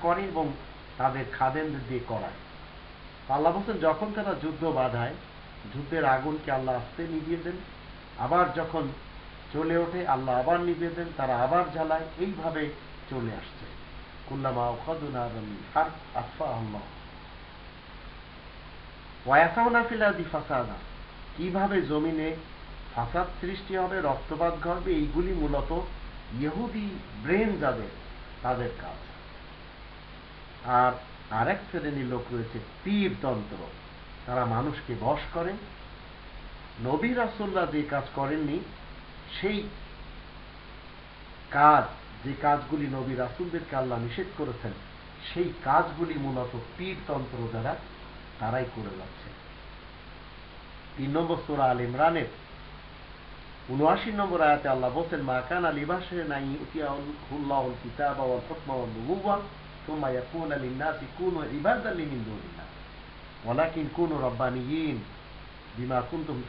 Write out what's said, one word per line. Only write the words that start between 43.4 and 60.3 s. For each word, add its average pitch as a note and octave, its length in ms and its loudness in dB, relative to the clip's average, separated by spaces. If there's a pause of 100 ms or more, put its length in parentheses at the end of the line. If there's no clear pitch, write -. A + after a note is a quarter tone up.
আল্লাহ B2 240 2
নিষেধ A#2+ 280 -2 (100)
করেছেন, A#2+ 340 -2 (640)
সেই E3+ 200 2 (100)
কাজগুলি D#3+ 500 4
মূলত B2+ 460 -2 (180)
পীরতন্ত্র C3 760 -4
যারা, B2+ 220 0 (640)
তারাই A#2+ 260 2 (100)
করে G2 220 -6
যাচ্ছে। - 320 -12 (1700)
তিন C#3+ 200 0
নম্বর E3 200 4 (100)
সূরা C#3+ 160 4
আল B2 180 6
ইমরানের C#3 440 4 (1400)
ঊনআশি E3+ 420 6
নম্বর F#3 300 2
আয়াতে D3 280 8
আল্লাহ B2+ 200 4
বলছেন, D#3+ 320 0
মা B2+ 280 2
কানা F3 220 4
লিবাশারিন E3 600 -2
আন C3+ 200 -2
ইউতিয়াহুল্লাহুল C#3+ 1200 -2 (100)
কিতাবা C#3 400 0
ওয়াল B2+ 160 4 (100)
হুকমা C#3+ 260 -4
ওয়ান A#2+ 140 -2
নুবুওয়া F#3+ 500 2 (460)
সুম্মা D3+ 240 0
ইয়াকুনা C#3+ 460 -2